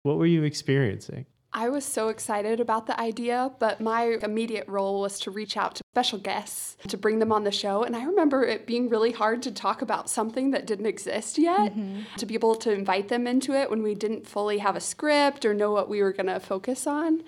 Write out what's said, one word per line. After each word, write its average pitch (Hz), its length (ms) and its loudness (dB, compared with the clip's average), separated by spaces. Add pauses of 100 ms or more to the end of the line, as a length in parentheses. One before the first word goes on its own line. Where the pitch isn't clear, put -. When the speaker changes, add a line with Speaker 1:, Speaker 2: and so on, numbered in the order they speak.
Speaker 1:
What 147 160 2
were 165 80 4
you 165 160 6
experiencing? 135 840 0 (300)
Speaker 2:
I 226 120 -2
was 277 160 -2
so 220 240 -2
excited 220 500 -2
about 233 300 0
the 240 120 -2
idea, 240 600 -2
but 220 200 2
my 226 440 2
immediate 214 420 -2
role 196 340 0
was 196 200 -4
to - 100 -6
reach 208 260 -6
out 196 200 -2
to - 60 -10 (100)
special 214 260 0
guests - 580 -8 (120)
to 196 80 -4
bring 220 240 2
them 220 100 2
on 214 140 2
the 202 80 0
show. 202 320 0
And 240 100 -2
I 233 100 -6
remember 302 400 4
it 214 220 0
being 240 220 0
really 226 240 4
hard 226 300 0
to 262 100 -6
talk 196 280 -2
about 214 300 -2
something 233 400 0
that 254 160 -2
didn't 208 200 -2
exist - 520 -4
yet, 339 340 4
Speaker 3:
Mm-hmm. 196 280 -6 (160)
Speaker 2:
to 220 100 -6
be 220 80 -4
able 226 220 4
to 220 160 0
invite 196 340 0
them 240 220 0
into 262 280 2
it 269 140 0
when 220 140 0
we 208 100 0
didn't 208 320 -4
fully 208 320 -2
have 202 160 0
a 170 60 -6
script 285 680 2
or 214 80 2
know 208 160 2
what 208 180 2
we 208 140 0
were 196 100 4
gonna 190 280 -2
focus 226 480 -4
on. 320 400 0